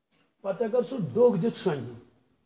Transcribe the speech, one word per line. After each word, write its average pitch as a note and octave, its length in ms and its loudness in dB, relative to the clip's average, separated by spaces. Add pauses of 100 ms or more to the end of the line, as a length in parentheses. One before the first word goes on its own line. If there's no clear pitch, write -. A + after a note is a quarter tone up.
(420)
پتہٕ G3 260 -4
اگر A#3 120 0 (100)
سُہ C4+ 80 -8 (160)
ڈوٚکھ G#3+ 280 4
دِتھ A3+ 220 -2
شۄنٛگہِ، C3+ 300 -2 (520)